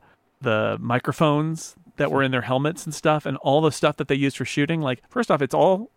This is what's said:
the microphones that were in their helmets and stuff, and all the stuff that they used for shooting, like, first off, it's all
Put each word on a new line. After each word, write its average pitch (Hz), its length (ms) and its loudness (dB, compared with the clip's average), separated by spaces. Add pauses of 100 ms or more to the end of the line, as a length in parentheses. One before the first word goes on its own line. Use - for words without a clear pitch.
(420)
the 110 380 0
microphones 147 960 -2 (220)
that 143 120 0
were 139 140 2
in 131 80 0
their 127 100 0
helmets 135 440 -2
and 156 100 -10
stuff, 151 320 0
and 165 100 -4
all 147 240 2
the 156 100 4
stuff 151 260 0
that 147 100 -4
they 143 80 2
used 139 220 0
for 127 80 -4
shooting, 156 360 -2
like, 131 260 -4
first 240 220 -4
off, 156 100 2
it's 139 140 -2
all 185 440 2